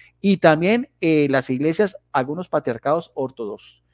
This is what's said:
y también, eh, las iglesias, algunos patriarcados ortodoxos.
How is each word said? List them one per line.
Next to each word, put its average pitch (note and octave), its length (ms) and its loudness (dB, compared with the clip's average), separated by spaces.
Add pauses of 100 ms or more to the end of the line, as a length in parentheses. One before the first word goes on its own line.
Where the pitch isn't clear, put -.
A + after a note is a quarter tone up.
(200)
y G3 180 2
también, F3+ 520 2 (100)
eh, D#3 300 2
las C3+ 200 0
iglesias, D#3 480 -2 (140)
algunos C#3+ 380 -4
patriarcados C#3+ 640 -2
ortodoxos. - 720 -10 (100)